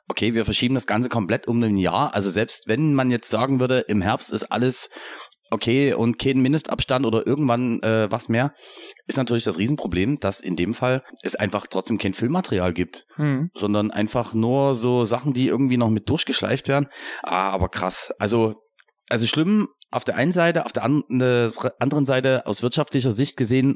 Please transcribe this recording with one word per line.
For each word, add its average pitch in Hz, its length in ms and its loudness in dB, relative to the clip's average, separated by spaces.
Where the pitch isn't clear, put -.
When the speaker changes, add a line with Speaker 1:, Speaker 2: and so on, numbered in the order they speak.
Speaker 1:
"Okay, 113 280 -2
wir 113 100 0
verschieben 123 300 0
das 123 100 -2
Ganze 117 240 0
komplett 113 380 -2
um 117 160 2
ein 104 140 2
Jahr." 95 360 0
Also 101 160 0
selbst - 380 -2
wenn 143 260 2
man 131 160 2
jetzt 120 220 0
sagen 127 280 0
würde, 127 200 2
im 101 240 0
Herbst 110 280 -2
ist - 120 0
alles 123 480 -2
okay 123 440 2
und 117 240 0
kein 131 240 2
Mindestabstand 135 640 0
oder 113 180 2
irgendwann, 123 560 0
äh, 110 300 2
was - 180 -4
mehr, 120 240 0
ist - 100 -2
natürlich 120 280 0
das 92 120 -2
Riesenproblem, 107 640 0
dass - 220 -2
in 87 140 -6
dem 87 200 -2
Fall 127 260 0
es - 120 -2
einfach 101 300 -2
trotzdem 98 320 -2
kein 95 160 -2
Filmmaterial 113 580 0
gibt, 87 440 -6
Speaker 2:
Hm. 147 400 -2
Speaker 1:
sondern 104 340 0
einfach 113 460 -2
nur 131 400 2
so 123 300 2
Sachen, 117 280 -2
die 127 140 2
irgendwie 123 300 2
noch 117 120 2
mit 110 180 0
durchgeschleift 123 600 -2
werden. 139 200 0
Ah, 92 260 0
aber 92 200 0
krass. - 500 -2
Also, 107 340 2
also 113 160 0
schlimm 190 440 2
auf - 140 -4
der 95 140 -4
einen 143 140 2
Seite, 170 360 2
auf - 40 -8
der 107 120 -2
an-, 139 200 2
äh, 123 300 4
anderen 143 260 2
Seite 131 400 2
aus 107 160 -2
wirtschaftlicher 127 500 0
Sicht 123 240 -2
gesehen 131 400 2